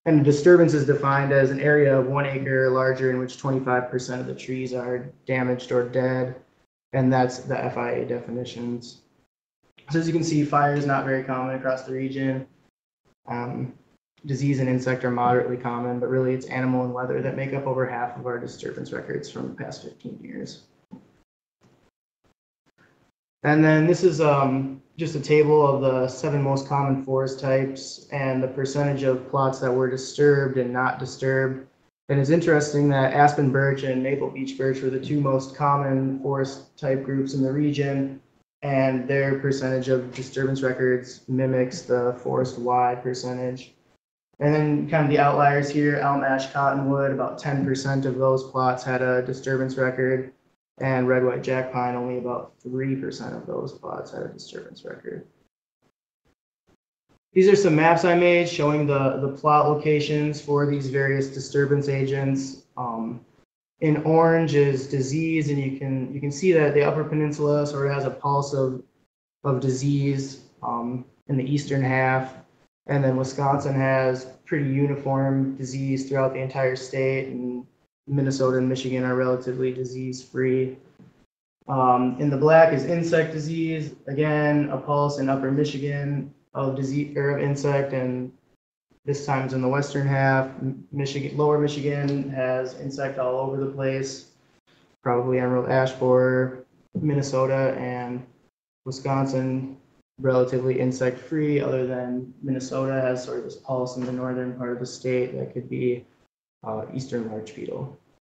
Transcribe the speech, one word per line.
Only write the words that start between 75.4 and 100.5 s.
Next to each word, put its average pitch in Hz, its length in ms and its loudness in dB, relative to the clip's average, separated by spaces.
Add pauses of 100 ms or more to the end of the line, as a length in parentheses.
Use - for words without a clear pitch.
disease 135 520 -4
throughout 135 240 0
the 131 80 -6
entire 131 360 -2
state, 135 520 -2
and 123 360 -8 (440)
Minnesota 135 500 2
and 127 100 0
Michigan 127 360 -4
are 127 100 0
relatively 127 580 -2
disease-free. 131 1040 -2 (920)
Um, 127 500 4
in 147 100 0
the 139 80 2
black 160 360 8
is 131 120 0
insect 165 480 0
disease, 160 640 -4 (120)
again, 147 640 2
a 135 60 -4
pulse 143 420 0
in 135 100 0
Upper 135 220 0
Michigan 143 840 -2 (200)
of 135 220 -2
disease, 143 400 -4
or 143 220 0
of 143 40 -2
insect, 143 500 0
and 127 400 -4 (720)
this 139 200 -4
time's 131 300 -2
in 131 80 -2
the 127 60 0
western 139 380 -2
half. 135 400 2 (140)
M-, 135 300 -6
Michigan, 139 460 -6
Lower 147 220 4
Michigan 143 720 -2
has 127 500 -2
insect 135 400 -6
all 127 160 -2
over 135 280 -2
the 135 60 -4
place, 135 640 -4 (720)
probably 127 360 0
emerald 123 320 0
ash 131 220 2
borer. 127 720 2 (340)
Minnesota 135 800 0
and 123 480 -6 (580)
Wisconsin, 131 920 -2 (440)
relatively 127 580 2